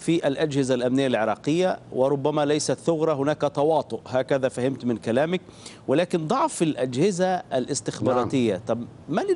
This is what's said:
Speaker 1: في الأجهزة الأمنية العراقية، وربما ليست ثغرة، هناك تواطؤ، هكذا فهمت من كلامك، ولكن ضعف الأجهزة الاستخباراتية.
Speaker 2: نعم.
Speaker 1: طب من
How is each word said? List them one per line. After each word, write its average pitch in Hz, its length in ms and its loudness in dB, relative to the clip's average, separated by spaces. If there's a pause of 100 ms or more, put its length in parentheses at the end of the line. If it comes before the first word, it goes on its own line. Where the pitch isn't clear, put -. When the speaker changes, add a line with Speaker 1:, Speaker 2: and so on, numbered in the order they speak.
Speaker 1:
في - 280 0
الأجهزة 139 460 0
الأمنية 127 320 2
العراقية، 127 720 0 (140)
وربما 143 520 0
ليست 143 340 0
ثغرة، 160 340 0
هناك 143 280 0 (140)
تواطؤ، 143 520 0
هكذا 131 420 0
فهمت 127 360 -2
من 120 120 0
كلامك، 147 440 0 (480)
ولكن 160 380 0
ضعف 247 360 0
الأجهزة 165 720 0
الاستخباراتية. 127 1160 0
Speaker 2:
نعم. 90 140 -4
Speaker 1:
طب 113 180 -2 (240)
من 262 280 -2